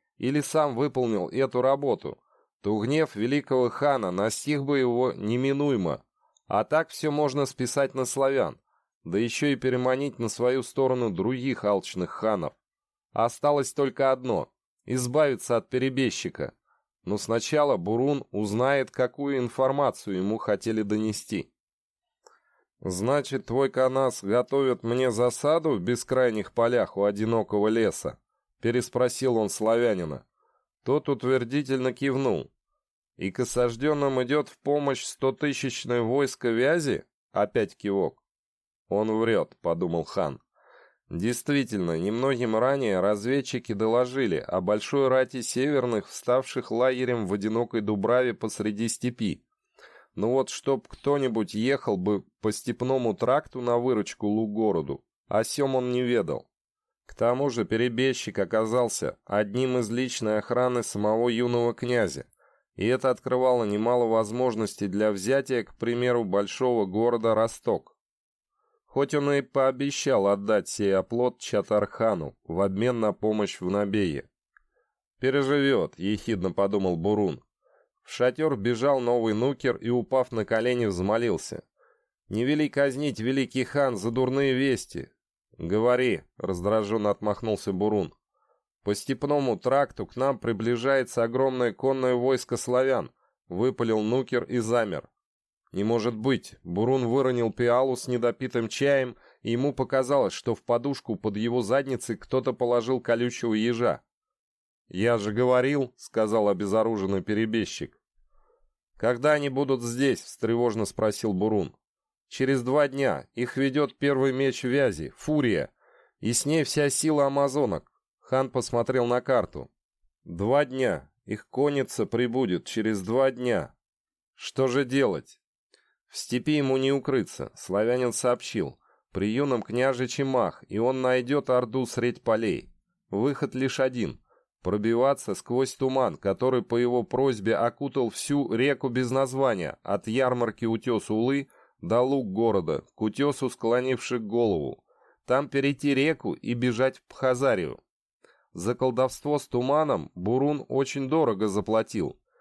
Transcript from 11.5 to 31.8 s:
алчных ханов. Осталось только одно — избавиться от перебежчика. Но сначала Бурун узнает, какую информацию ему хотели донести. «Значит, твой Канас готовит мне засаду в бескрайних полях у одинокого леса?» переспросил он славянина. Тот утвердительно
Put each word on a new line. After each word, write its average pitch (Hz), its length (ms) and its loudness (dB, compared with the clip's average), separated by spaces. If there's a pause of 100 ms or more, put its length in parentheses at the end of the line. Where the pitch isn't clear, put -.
алчных 95 480 0
ханов. 98 420 -2 (600)
Осталось 139 600 0
только 135 380 0
одно — 123 400 -2 (340)
избавиться 123 720 0
от 104 120 -4
перебежчика. 127 840 -2 (500)
Но 101 140 -2
сначала 120 600 0
Бурун 120 540 0
узнает, 120 600 0
какую 135 480 -2
информацию 131 800 0
ему 101 200 0
хотели 110 460 -2
донести. 107 680 -4 (1300)
«Значит, 120 680 -2
твой 131 220 2
Канас 131 540 0
готовит 123 600 0
мне 123 280 0
засаду 143 600 0
в 104 100 0
бескрайних 117 720 0
полях 117 440 2
у 98 60 2
одинокого 104 640 0
леса?» 110 520 0 (400)
переспросил 123 800 0
он 107 120 2
славянина. 107 760 0 (580)
Тот 147 260 0
утвердительно 131 840 0